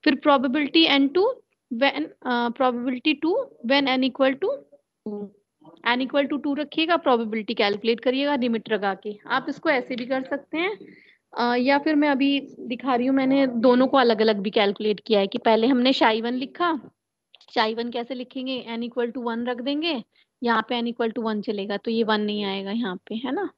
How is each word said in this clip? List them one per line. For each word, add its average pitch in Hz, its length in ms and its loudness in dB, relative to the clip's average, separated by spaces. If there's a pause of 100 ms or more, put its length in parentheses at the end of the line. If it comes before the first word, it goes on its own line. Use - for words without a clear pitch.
फिर 302 120 4
probability 285 680 2
एन 277 220 4
टू 359 160 2 (480)
when, 277 380 0 (160)
uh, 240 240 0
probability 254 640 -2 (100)
two 370 120 0 (300)
when 277 200 2
n 262 220 0
equal 269 260 0
to 381 160 -4 (540)
two, - 160 -10 (640)
n 247 140 2
equal 277 260 0
to 294 120 -4
two 285 200 -4
रखिएगा, 320 380 0
probability 233 560 0
calculate 214 460 0
करिएगा 277 360 0
limit 233 360 -2
लगा 202 220 -2
के। 208 240 -10 (100)
आप 254 220 -2
इसको 302 200 -4
ऐसे 254 260 0
भी 240 100 -8
कर 262 180 -4
सकते 277 340 -8
हैं, 381 200 -4 (560)
अ, 240 220 0
या 262 220 2
फिर 302 180 0
मैं 294 140 4
अभी 277 300 2 (200)
दिखा 247 360 -4
रही 247 120 0
हूँ, 269 80 2
मैंने 269 320 4
दोनों 247 400 4
को 277 100 2
अलग-अलग 220 420 4
भी 202 100 -2
कैलकुलेट 208 500 0
किया 208 200 2
है 196 80 2
कि 233 100 -6
पहले 226 300 4
हमने 254 260 4
psi 226 280 2
one 240 120 -4
लिखा, 302 400 -2 (760)
psi 220 280 0
one 240 140 -4
कैसे 240 240 -6
लिखेंगे, 254 540 -8
n 233 140 -6
equal 240 320 -4
to 247 100 -6
one 233 220 -4
रख 247 140 -4
देंगे, 285 420 -2 (380)
यहाँ 226 280 0
पे 240 120 -2
n 233 120 -4
equal 226 240 -2
to 226 80 -4
one 214 160 -2
चलेगा 202 360 -4
तो 233 140 -4
ये 226 120 2
वन 214 180 2
नहीं 208 220 -2
आएगा 196 280 -4
यहाँ 208 240 -4
पे, - 200 -12
है 247 160 -6
ना? 339 260 -4